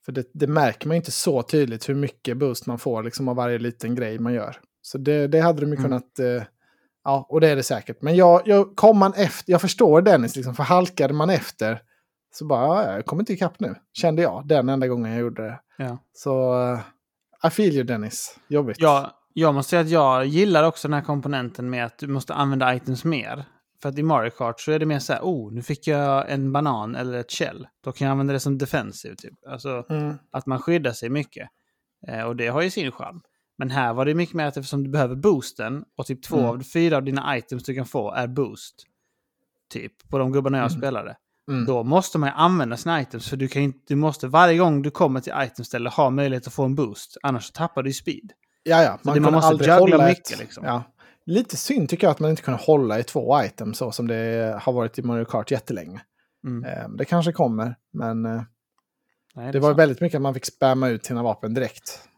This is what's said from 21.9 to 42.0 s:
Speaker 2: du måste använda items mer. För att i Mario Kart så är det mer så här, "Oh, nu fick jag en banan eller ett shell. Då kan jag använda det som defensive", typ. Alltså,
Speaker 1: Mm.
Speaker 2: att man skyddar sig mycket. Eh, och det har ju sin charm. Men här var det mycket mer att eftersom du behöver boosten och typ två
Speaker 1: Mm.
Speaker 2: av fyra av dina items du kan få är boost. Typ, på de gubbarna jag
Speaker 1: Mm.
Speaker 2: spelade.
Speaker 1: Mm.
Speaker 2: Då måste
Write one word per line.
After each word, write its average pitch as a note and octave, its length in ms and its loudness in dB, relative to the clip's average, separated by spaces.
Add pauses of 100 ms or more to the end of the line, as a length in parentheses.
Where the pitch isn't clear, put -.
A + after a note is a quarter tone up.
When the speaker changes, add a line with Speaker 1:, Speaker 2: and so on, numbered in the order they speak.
Speaker 2:
du C#3+ 100 -12
måste C#3 260 -6
använda C3+ 420 0
items B2+ 300 -6
mer. C3+ 380 -4 (380)
För C#3+ 80 -6
att C#3 80 -8
i D3 60 -2
Mario B2+ 260 2
Kart A#2 320 -6
så D3+ 100 -4
är D#3 80 0
det D#3 60 0
mer D3 140 -2
så - 140 -4
här, - 100 -4
"Oh, B2+ 300 -6
nu A#2+ 80 -8
fick - 260 -8
jag C#3+ 440 0
en C3+ 200 -2
banan B2+ 440 -2
eller B2 240 -6
ett A#2+ 120 -10
shell. - 360 -8 (160)
Då C3 80 -8
kan C#3 140 -6
jag C3+ 60 0
använda C#3 220 0
det C3+ 60 -2
som C#3 180 -2
defensive", A2 580 -6
typ. - 180 -20 (140)
Alltså, B2+ 420 -10
Speaker 1:
Mm. D3+ 240 -4 (180)
Speaker 2:
att C3+ 140 -10
man C3 140 -2
skyddar D#3 320 -2
sig A#2 180 -10
mycket. C#3 400 -8 (580)
Eh, A2+ 160 -8
och A#2 120 -6
det A#2+ 120 -4
har C3+ 140 -2
ju F#3 80 -2
sin D#3+ 220 -6
charm. - 300 -16 (360)
Men C3 140 -6
här B2+ 220 -2
var C3 120 -2
det D3+ 80 0
mycket E3 220 -2
mer D#3 100 -2
att C#3+ 120 -6
eftersom C#3 260 -6
du C#3 60 -6
behöver C3 260 0
boosten C#3 680 -2 (140)
och C#3 80 -8
typ C3 180 -10
två - 140 -2
Speaker 1:
Mm. A#2+ 120 2
Speaker 2:
av B2+ 140 -6 (100)
fyra E3 240 2
av C3 60 -2
dina C3+ 340 -4
items B2 260 -10
du C3 120 -8
kan B2+ 100 -6
få G#2+ 260 -4
är B2 160 -4
boost. B2 580 -6 (840)
Typ, - 400 -16
på C#3 80 -2
de C3 140 0
gubbarna C3+ 260 0
jag B2 140 0
Speaker 1:
Mm. E3 80 -4
Speaker 2:
spelade. B2+ 360 -6 (360)
Speaker 1:
Mm. B2 140 -2
Speaker 2:
Då A#2+ 180 0
måste E3+ 340 0